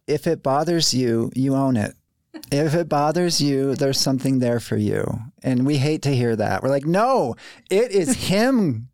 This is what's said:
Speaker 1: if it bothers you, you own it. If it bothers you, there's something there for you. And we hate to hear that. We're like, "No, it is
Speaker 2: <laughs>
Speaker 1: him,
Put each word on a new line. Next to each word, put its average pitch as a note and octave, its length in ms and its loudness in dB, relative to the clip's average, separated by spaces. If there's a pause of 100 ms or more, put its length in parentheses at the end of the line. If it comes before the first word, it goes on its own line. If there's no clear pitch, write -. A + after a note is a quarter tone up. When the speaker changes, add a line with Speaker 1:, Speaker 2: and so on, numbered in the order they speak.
Speaker 1:
if D3 200 -2
it D#3+ 160 0
bothers D#3 520 0
you, A#2 400 0
you C3+ 200 0
own C3+ 220 2
it. G#2 180 -2 (580)
If C#3+ 220 0
it E3+ 140 0
bothers D#3 520 0
you, C#3 340 0
there's C3+ 240 0
something C3+ 420 0
there A#2+ 200 2
for - 160 -4
you. G#2 280 0 (380)
And B2+ 240 0
we D3 120 2
hate D3+ 240 0
to C#3+ 120 0
hear A#2+ 220 0
that. G2+ 260 -2
We're C3 60 -2
like, C#3 160 0
"No, F#3 500 0 (360)
it G#3+ 220 2
is G3 220 2
Speaker 2:
<laughs> - 140 -4
Speaker 1:
him, F#3+ 640 0